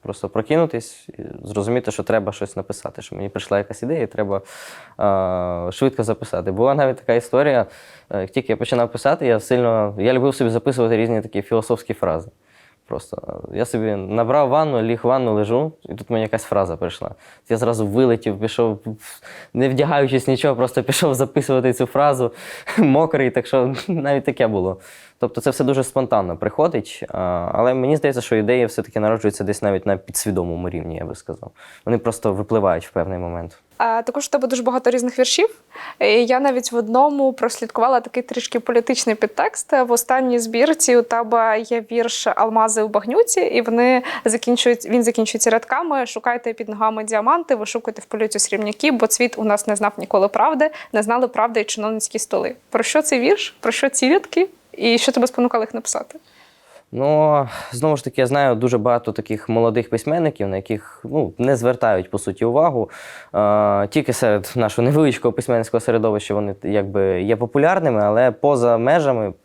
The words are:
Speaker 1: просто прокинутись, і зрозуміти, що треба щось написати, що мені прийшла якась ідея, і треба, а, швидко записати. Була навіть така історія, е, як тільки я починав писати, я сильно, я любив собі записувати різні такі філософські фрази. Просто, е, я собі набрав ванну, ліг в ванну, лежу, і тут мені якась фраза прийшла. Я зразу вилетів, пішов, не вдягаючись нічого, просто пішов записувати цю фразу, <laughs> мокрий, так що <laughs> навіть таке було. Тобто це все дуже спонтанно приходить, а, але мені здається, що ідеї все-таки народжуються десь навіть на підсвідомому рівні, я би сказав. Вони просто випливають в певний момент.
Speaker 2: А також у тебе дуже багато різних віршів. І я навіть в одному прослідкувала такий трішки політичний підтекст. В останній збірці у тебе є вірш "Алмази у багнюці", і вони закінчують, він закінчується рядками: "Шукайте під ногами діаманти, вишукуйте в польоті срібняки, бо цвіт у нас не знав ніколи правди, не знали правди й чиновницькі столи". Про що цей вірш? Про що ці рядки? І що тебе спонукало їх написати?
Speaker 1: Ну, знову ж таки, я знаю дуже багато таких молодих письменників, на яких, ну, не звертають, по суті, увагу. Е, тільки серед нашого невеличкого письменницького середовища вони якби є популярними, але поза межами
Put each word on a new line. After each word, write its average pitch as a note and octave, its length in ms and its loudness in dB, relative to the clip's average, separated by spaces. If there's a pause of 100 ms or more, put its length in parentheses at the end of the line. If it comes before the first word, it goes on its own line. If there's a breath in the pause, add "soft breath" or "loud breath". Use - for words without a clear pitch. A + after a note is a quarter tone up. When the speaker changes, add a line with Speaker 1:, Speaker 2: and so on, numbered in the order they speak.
Speaker 1:
просто G2 260 -8
прокинутись, B2 800 -2
і - 140 -16 (220)
зрозуміти, G#2+ 460 -2
що G#2 120 -8
треба G2+ 300 0
щось - 240 -10
написати, - 460 -12
що - 140 -14
мені G2 120 -8
прийшла G2+ 300 -4
якась - 240 -6
ідея, C#3+ 200 -4
і A2 40 -4
треба, G2 340 -4 (560 loud breath)
а, F2+ 760 -2
швидко C3 300 0
записати. G#2+ 500 -4
Була A#2+ 220 2
навіть C3+ 220 2
така - 180 0
історія, B2 520 2 (440 loud breath)
е, G2+ 100 -4
як F#2+ 100 -6
тільки B2 220 -2
я G#2+ 40 0
починав A#2+ 360 0
писати, C#3 340 0
я A2+ 140 2
сильно, A2+ 580 0
я A2 140 2
любив C3 220 2
собі A#2+ 160 0
записувати A#2 460 0
різні A2+ 240 0
такі G#2+ 220 -6
філософські A2+ 520 -2
фрази. E2 360 -2 (560 soft breath)
Просто, - 560 -12 (100)
е, - 60 -8
я A2+ 60 0
собі A2 320 -2
набрав A#2 520 0
ванну, C#3+ 340 0
ліг A#2 200 -2
в - 40 0
ванну, B2 280 2
лежу, A#2 380 0 (100)
і - 120 -12
тут G#2+ 160 -12
мені A2+ 120 0
якась A2 220 -4
фраза F#2 320 -2
прийшла. - 340 -8 (380 soft breath)
Я A#2 80 0
зразу A2+ 300 0
вилетів, A2 540 0
пішов, A2 380 0 (760 loud breath)
не B2+ 140 2
вдягаючись C3+ 600 2
нічого, C3 280 2
просто B2 260 0
пішов C#3+ 320 0
записувати C3 580 0
цю C#3+ 140 0
фразу, C3+ 460 2 (220 loud breath)
<laughs> - 240 -8
мокрий, D3 520 4
так A#2+ 160 -2
що C3 340 0
<laughs> - 80 -12
навіть C#3+ 360 -2
таке C3 220 0
було. F#2+ 340 -2 (420 loud breath)
Тобто A#2+ 180 -4
це C3+ 100 0
все C3 140 0
дуже C3+ 200 2
спонтанно G#2+ 520 -2
приходить, C#3+ 720 -2
а, F2+ 440 -4
але B2 220 2
мені C3 220 2
здається, C#3 240 0
що - 160 0
ідеї A#2 300 2
все-таки - 340 -4
народжуються G#2+ 440 0
десь G#2 180 -4
навіть G2 240 0
на G2 100 0
підсвідомому F2+ 720 -4
рівні, E2 260 -8
я E2 80 -10
би E2 100 -10
сказав. - 360 -14 (340 loud breath)
Вони A#2 140 0
просто A2+ 340 -2
випливають G2 540 0
в - 40 -20
певний F2+ 280 -4
момент. F2 400 -8 (180)
Speaker 2:
А A3+ 260 0
також C4+ 240 -6
у - 40 -8
тебе C4 180 0
дуже B3 140 -4
багато B3+ 280 0
різних B3 280 -2
віршів. F4 300 2 (520 loud breath)
І G#3+ 260 4
я B3+ 140 2
навіть B3+ 320 0
в A#3 40 -2
одному C4 560 2
прослідкувала A#3+ 680 0
такий B3 220 -6
трішки - 380 -6
політичний A#3 540 0
підтекст. - 580 -2
В B3+ 200 4
останній B3 460 2
збірці A#3+ 580 2
у A#3+ 60 6
тебе A3+ 580 2
є A#3 320 -4
вірш A#3 340 -2 (100)
"Алмази A3 460 2
у A3 60 0
багнюці", A#3+ 520 2
і A#3+ 220 2
вони B3 400 4 (220 loud breath)
закінчують, A#3+ 640 2
він A#3+ 160 2
закінчується A3 480 0
рядками: C4 560 0
"Шукайте A#3+ 460 -4
під A3+ 160 -10
ногами A3 360 -2
діаманти, B3 500 2
вишукуйте A3 480 -6
в - 20 -18
польоті G#3+ 340 -2
срібняки, G#3+ 520 -2
бо A#3 160 2
цвіт A#3+ 320 0
у A3 60 -2
нас G#3 220 2
не G#3 100 0
знав G3+ 200 0
ніколи G3+ 320 2
правди, D4 420 2 (220 loud breath)
не G#3+ 100 2
знали A#3+ 260 0
правди A3+ 320 0
й G#3 40 0
чиновницькі A3 540 -6
столи". G3 360 -4 (160)
Про A#3 120 0
що D4+ 200 2
цей C#4+ 180 2
вірш? D#4+ 400 2
Про A3+ 120 -2
що C#4 160 0
ці C4 220 2
рядки? F#4+ 380 2 (240)
І A#3 260 2
що B3+ 140 0
тебе B3 140 2
спонукало B3 380 0
їх - 100 -14
написати? - 440 -8 (760 soft breath)
Speaker 1:
Ну, D3 540 4 (240 loud breath)
знову C#3+ 240 0
ж C3 80 -8
таки, - 160 -4
я B2+ 60 4
знаю C#3 280 4
дуже A#2+ 240 2
багато A#2+ 340 0
таких - 360 -6
молодих A2+ 420 2
письменників, D3 580 -2
на F#2+ 80 -4
яких, - 480 -8
ну, A2+ 340 -2
не C3 180 2
звертають, A2+ 540 0
по G2+ 80 -4
суті, G2 260 -4
увагу. B2+ 460 2 (440 loud breath)
Е, G#2 520 2
тільки C3+ 260 -2
серед G#2 420 0
нашого A#2+ 340 0
невеличкого C#3+ 440 2
письменницького A#2 480 -2
середовища G#2+ 540 0
вони G2+ 280 -4
якби G2 600 0
є G#2+ 140 0
популярними, C#3+ 680 2
але A2+ 260 4
поза A#2+ 480 2
межами B2+ 540 2 (120)